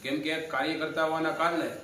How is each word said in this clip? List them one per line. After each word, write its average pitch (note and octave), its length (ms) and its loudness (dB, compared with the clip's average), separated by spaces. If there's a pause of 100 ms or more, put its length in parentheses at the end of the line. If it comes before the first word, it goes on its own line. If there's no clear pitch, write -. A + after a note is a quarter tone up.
કેમ C#3+ 180 -2
કે D#3+ 200 -2
કાર્યકર્તા D#3 640 0
હોવાના D#3+ 260 2
કારણે D#3+ 380 2 (140)